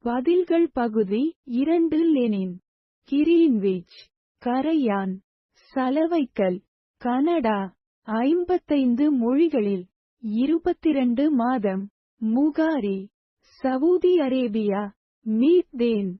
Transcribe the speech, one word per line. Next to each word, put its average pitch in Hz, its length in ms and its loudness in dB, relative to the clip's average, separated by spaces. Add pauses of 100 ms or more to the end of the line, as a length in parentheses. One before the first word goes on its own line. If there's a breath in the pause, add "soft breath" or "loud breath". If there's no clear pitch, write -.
பதில்கள் 330 680 0
பகுதி 220 500 0 (300)
இரண்டு. 311 460 0 (100)
லெனின். 208 460 0 (540)
கிரீன்விச். 277 880 2 (460)
கரையான். 247 720 0 (600)
சலவைக்கல். 262 840 -2 (420)
கனடா. 247 580 0 (500)
ஐம்பத்தைந்து 277 1040 0
மொழிகளில். 240 720 0 (540)
இருபத்திரண்டு 277 920 0
மாதம். 226 520 0 (360)
முகாரி. 262 760 -2 (640)
சவூதி 330 560 2
அரேபியா. 226 640 -2 (440)
மீத்தேன். 233 920 0